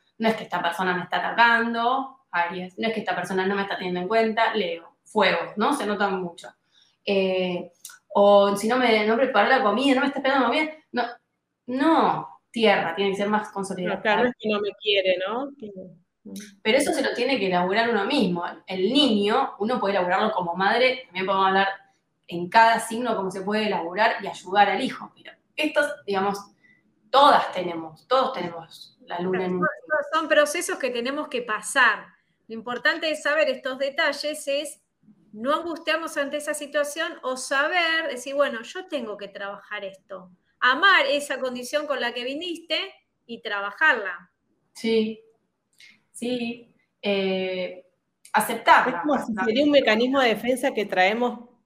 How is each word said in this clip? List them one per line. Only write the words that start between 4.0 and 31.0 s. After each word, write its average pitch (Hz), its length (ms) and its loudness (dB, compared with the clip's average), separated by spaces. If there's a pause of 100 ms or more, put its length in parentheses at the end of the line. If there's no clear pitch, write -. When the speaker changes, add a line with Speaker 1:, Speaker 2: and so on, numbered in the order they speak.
Speaker 1:
en 180 80 -4
cuenta, 220 460 2
Leo, 175 500 -6
fuego", 175 520 0
¿no? 208 180 2
Se - 120 -4
nota 208 220 0
mucho. 185 400 -6 (560)
Eh, 185 680 0 (440)
o 202 420 6
si 214 100 -4
no 240 120 2
me, 220 280 4
no 226 100 4
preparó 240 340 4
la 262 120 4
comida, 247 320 2
no 254 60 2
me 277 80 2
está 277 120 -4
esperando 269 240 2
la 233 40 2
comida, 311 240 0 (200)
no, 240 100 -2 (640)
no, 254 760 0 (100)
tierra, 190 460 2
tiene 196 140 0
que 190 80 -4
ser 202 100 -2
más 208 220 -2
consolidada. 190 460 -6
Speaker 2:
No, 190 60 -14
claro, 214 220 2
no 247 60 2
es 247 80 -6
que 214 100 -6
no 208 120 0
me 208 100 -4 (120)
quiere, 190 340 2 (100)
¿no? 247 320 -6
Que 208 120 -14 (920)
Speaker 1:
Pero 226 160 4
eso 294 140 2
se 277 100 -2
lo 185 120 0
tiene 254 240 0
que 196 80 -2
elaborar 185 440 2
uno 208 160 2
mismo. 196 360 0 (240)
El 190 260 0
niño, 233 680 2
uno 226 200 -2
puede 196 180 0
elaborarlo 190 360 0
como 170 220 -4
madre, 233 500 0
también 185 220 -8
podemos 190 220 2
hablar 190 200 4 (580)
en 175 240 -8
cada 226 300 6
signo 226 360 -4
cómo 190 140 -4
se 196 120 -8
puede 208 260 -2
elaborar 190 540 0
y 196 40 -10
ayudar 196 420 2
al 196 140 -2
hijo, - 340 -8
pero - 160 -20 (240)
estos, 302 300 0 (200)
digamos, 196 320 -2 (720)
todas 277 420 6
tenemos, 170 540 -8
todos 254 280 0
tenemos 170 720 -12
la 175 140 -8
luna 370 260 -2
en 370 60 -2
Speaker 3:
Son, 370 140 0 (460)
son 320 160 -2
procesos 302 500 0
que 254 120 -4
tenemos 269 380 -6